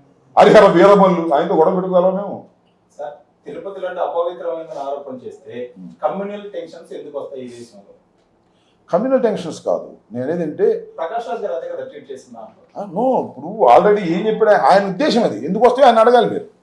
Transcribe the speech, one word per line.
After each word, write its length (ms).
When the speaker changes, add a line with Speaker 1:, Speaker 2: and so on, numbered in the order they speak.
Speaker 1:
హరిహర 320
వీరమల్లు 600
ఆయనతో 220
గొడవ 180
పెట్టుకోగలం 420
మేము? 300
Speaker 2:
సార్, 140
తిరుపతి 360
లాంటి 200
అపవిత్రమైన 800
ఆరోపణ 480
చేస్తే 520
Speaker 1:
Hmm. 100
Speaker 2:
కమ్యూనల్ 480
టెన్షన్స్ 420
ఎందుకు 260
వస్తాయి 240
ఈ 60
దేశంలో? 440
Speaker 1:
కమ్యూనల్ 320
టెన్షన్స్ 420
కాదు, 280
నేను 200
ఏదంటే 480
Speaker 2:
ప్రకాష్ 320
రాజ్ 120
గారు 120
అదే 140
కదా 180
ట్వీట్ 260
చేసిన 280
దాంట్లో. 420
Speaker 1:
ఆ, 40
no, 400
ఇప్పుడు 220
already 640
ఏం 140
చెప్పాడు 240
ఆయన 380
ఉద్దేశం 340
అది, 220
ఎందుకు 200
వస్తాయో 220
ఆయన 120
అడగాలి 300
మీరు. 160